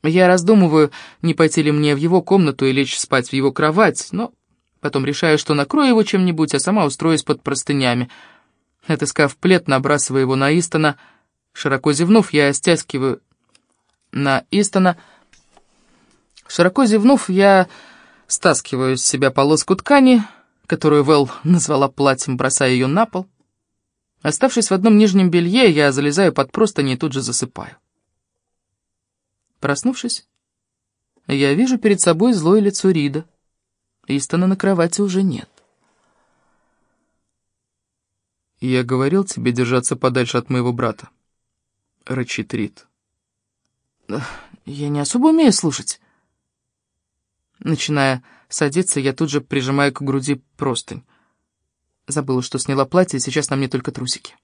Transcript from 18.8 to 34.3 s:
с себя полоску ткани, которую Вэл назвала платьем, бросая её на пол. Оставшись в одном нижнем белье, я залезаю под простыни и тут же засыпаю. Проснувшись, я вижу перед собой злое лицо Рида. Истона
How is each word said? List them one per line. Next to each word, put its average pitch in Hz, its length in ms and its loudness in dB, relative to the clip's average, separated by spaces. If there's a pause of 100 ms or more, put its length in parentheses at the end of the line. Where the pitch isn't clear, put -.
с - 60 -8
себя 131 280 0
полоску 151 440 2
ткани, 254 480 4 (420)
которую 147 380 2
Вэл 143 260 2 (140)
назвала 151 460 2
платьем, 135 480 -2
бросая 131 340 0
её 127 160 0
на 196 180 0
пол. 185 220 -10 (920)
Оставшись - 480 -2
в 190 40 0
одном 208 240 4
нижнем 196 320 4
белье, 175 400 2
я 147 220 2
залезаю 147 400 0
под 139 200 -4
простыни 151 420 -2
и 131 40 -4
тут 151 140 -4
же 135 100 -6
засыпаю. - 540 -8 (1800)
Проснувшись, 233 680 -4 (1000)
я 139 260 0
вижу 254 240 0
перед 202 220 2
собой 185 340 2
злое 185 280 2
лицо 196 300 0
Рида. 147 340 -2 (840)
Истона 165 400 -2